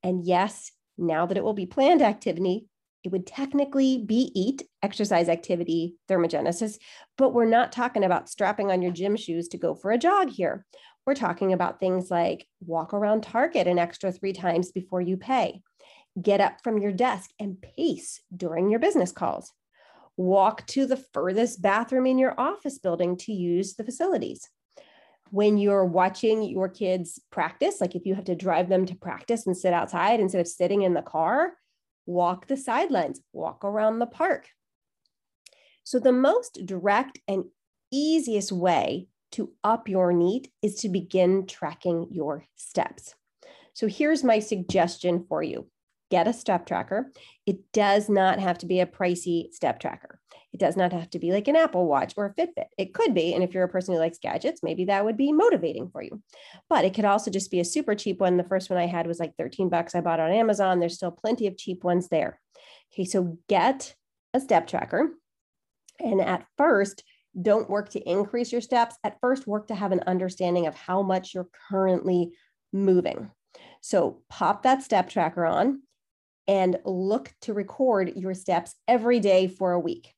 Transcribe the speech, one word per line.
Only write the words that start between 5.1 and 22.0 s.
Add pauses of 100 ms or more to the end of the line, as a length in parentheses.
activity, (140)
thermogenesis, (380)
but
we're
not
talking
about
strapping
on
your
gym
shoes
to
go
for
a
jog
here. (400)
We're
talking
about
things
like (140)
walk
around
Target
an
extra
three
times
before
you
pay, (600)
get
up
from
your
desk (100)
and
pace (140)
during
your
business
calls, (640)
walk
to
the (160)
furthest
bathroom